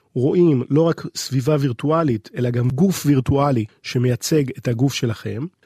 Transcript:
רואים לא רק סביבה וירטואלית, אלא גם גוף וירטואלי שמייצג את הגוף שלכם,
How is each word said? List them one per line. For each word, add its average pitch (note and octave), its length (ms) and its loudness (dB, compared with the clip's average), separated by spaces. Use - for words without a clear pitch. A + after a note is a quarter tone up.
רואים D3+ 560 2
לא D3 120 4
רק E3 320 0
סביבה C3+ 460 -2
וירטואלית, C#3 760 -2
אלא B2 140 -2
גם B2 180 0
גוף D#3 380 0
וירטואלי C#3 580 2
שמייצג B2+ 760 0
את - 100 -6
הגוף B2+ 260 0
שלכם, A2+ 520 -6